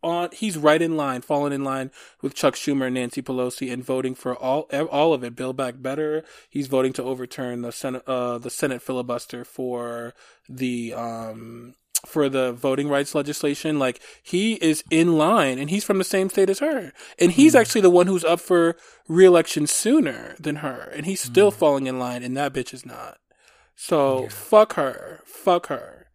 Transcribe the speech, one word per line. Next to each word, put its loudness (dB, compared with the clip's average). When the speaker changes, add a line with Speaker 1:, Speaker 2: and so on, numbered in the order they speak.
Speaker 1:
on, -2
he's -6
right 6
in 0
line, -2
falling -2
in -4
line -6
with -6
Chuck 2
Schumer -2
and -4
Nancy -6
Pelosi -6
and -10
voting -4
for -6
all, -2
ev-, -2
all 2
of -2
it. -10
Build -8
Back -6
Better. -4
He's -6
voting 2
to -8
overturn -8
the -10
Senate, -8
uh, -4
the -10
Senate -4
filibuster -8
for -8
the, -4
um, -12
for 0
the 0
voting -2
rights -2
legislation. -2
Like, -2
he 0
is 0
in 4
line, 2
and -4
he's -2
from 0
the 0
same 0
state 2
as 0
her. -4
And 4
he's 8
Speaker 2:
Hmm. 8
Speaker 1:
actually 2
the 10
one 6
who's 0
up 2
for 2
re-election 6
sooner 0
than -4
her. -8
And -10
he's -4
still 4
Speaker 2:
Hmm. -12
Speaker 1:
falling 4
in -4
line, -6
and -6
that -4
bitch -8
is -18
not. -16
So, 0
Speaker 2:
Yeah. -10
Speaker 1:
fuck 4
her. -6
Fuck 0
her. -12